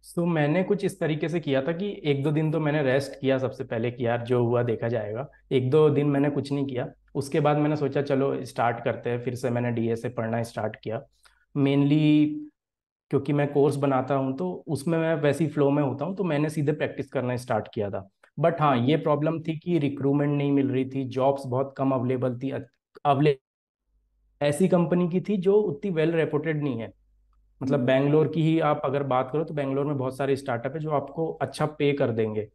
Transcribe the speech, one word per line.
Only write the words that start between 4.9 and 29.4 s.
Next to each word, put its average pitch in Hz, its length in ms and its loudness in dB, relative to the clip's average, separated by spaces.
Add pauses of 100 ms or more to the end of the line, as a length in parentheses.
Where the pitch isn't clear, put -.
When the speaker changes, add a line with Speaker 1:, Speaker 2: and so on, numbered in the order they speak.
Speaker 1:
एक 127 180 2
दो 156 200 6
दिन 143 160 2
मैंने 143 240 2
कुछ 143 220 -4
नहीं 143 140 -2
किया। 131 240 -6 (240)
उसके 147 260 0
बाद 147 160 4
मैंने 151 200 2
सोचा 143 260 0
चलो 135 420 0
स्टार्ट 120 400 -2
करते 120 260 -2
हैं, 120 120 -4
फिर 123 120 -4
से 120 160 -2
मैंने 120 200 0
डीएसए 117 380 -2
पढ़ना 117 340 -4
स्टार्ट 110 340 -6
किया। 113 260 -8 (560)
Mainly 147 760 4 (760)
क्योंकि 139 220 0
मैं 143 200 0
कोर्स 143 240 4
बनाता 139 380 0
हूँ 135 220 -2
तो 180 320 -6
उसमें 165 300 -2
मैं 165 160 0
वैसे 147 300 2
ही 147 60 -2
फ्लो 139 200 4
में 143 120 2
होता 131 220 -2
हूँ, 185 120 -6
तो 202 80 -2
मैंने 151 260 0
सीधे 151 220 0
प्रैक्टिस 139 360 -4
करना 123 280 -2
स्टार्ट 117 380 -2
किया 101 160 -4
था। 101 180 -10 (320)
But 165 200 2
हाँ, 143 160 4
ये 123 180 4
Speaker 2:
हम्म। 156 80 0
Speaker 1:
प्रॉब्लम 156 380 0
थी 160 180 -6
कि 175 200 0
रिक्रूटमेंट 143 600 0
नहीं 143 140 2
मिल 139 180 2
रही 131 140 0
थी, 135 200 -6
जॉब्स 131 420 0
बहुत 135 300 -2
कम 135 140 0
अवेलेबल 123 480 -2
थी, 135 120 -6
अ-, 127 160 -8 (380)
अवेले-, 143 320 4 (1080)
ऐसी 147 260 2
कंपनी 175 400 2
की 175 120 -2
थी 208 160 -4
जो 190 180 2
उतनी 208 360 0
well 160 240 0
reputed 151 400 0
नहीं 139 260 -4
है। 113 120 -10 (680)
मतलब 135 120 0
Speaker 2:
हम्म। 127 120 0
Speaker 1:
बैंगलोर 143 420 4
की 165 140 0
ही 160 180 4
आप 151 240 2
अगर 139 180 0
बात 131 300 0
करो 156 120 -2